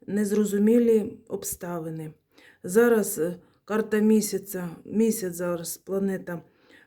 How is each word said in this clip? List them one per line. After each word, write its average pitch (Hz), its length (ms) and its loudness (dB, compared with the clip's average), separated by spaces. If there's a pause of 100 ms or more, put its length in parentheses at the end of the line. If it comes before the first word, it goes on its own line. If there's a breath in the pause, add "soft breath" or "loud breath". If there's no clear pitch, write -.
незрозумілі 208 1120 2 (100)
обставини. 160 840 -10 (500 soft breath)
Зараз, 220 560 2
е, 175 200 -4 (280 soft breath)
карта 214 320 -2
місяця, 202 680 0 (160)
місяць 214 500 0
зараз, 170 420 -6
планета, 190 640 -4 (460 soft breath)